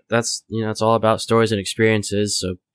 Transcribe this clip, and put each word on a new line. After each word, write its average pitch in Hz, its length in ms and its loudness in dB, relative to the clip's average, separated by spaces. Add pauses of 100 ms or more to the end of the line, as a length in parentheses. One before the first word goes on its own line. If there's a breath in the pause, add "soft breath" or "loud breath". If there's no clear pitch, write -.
that's, - 380 -2
you 113 160 -4
know, 107 80 -2
it's 107 100 -8
all 113 140 4
about 110 260 2
stories 113 300 2
and 101 100 -2
experiences. 104 760 0
So 92 160 -4 (200)